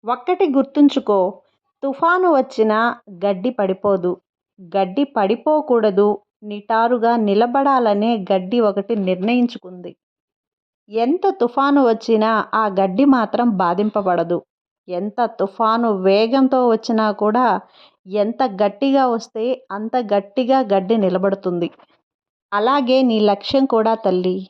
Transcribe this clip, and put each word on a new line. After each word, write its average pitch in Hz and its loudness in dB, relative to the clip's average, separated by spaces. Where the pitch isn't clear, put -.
ఒక్కటి 349 -2
గుర్తుంచుకో, 269 2
తుఫాను 339 0
వచ్చినా 220 0
గడ్డి 202 -2
పడిపోదు, 190 -2
గడ్డి 190 -2
పడిపోకూడదు, 226 0
నిటారుగా 226 -2
నిలబడాలనే 233 2
గడ్డి 190 -2
ఒకటి 202 -2
నిర్ణయించుకుంది. 185 -4
ఎంత 240 -2
తుఫాను 277 2
వచ్చినా 226 2
ఆ 220 0
గడ్డి 196 2
మాత్రం 240 2
బాధింపబడదు. 180 0
ఎంత 202 -4
తుఫాను 226 -2
వేగంతో 226 2
వచ్చినా 220 0
కూడా, 214 0
ఎంత 208 -2
గట్టిగా 214 0
వస్తే 226 -4
అంత 214 -8
గట్టిగా 202 0
గడ్డి 196 0
నిలబడుతుంది. 185 -2
అలాగే 254 0
నీ 233 2
లక్ష్యం 214 2
కూడా 226 0
తల్లి. 185 -2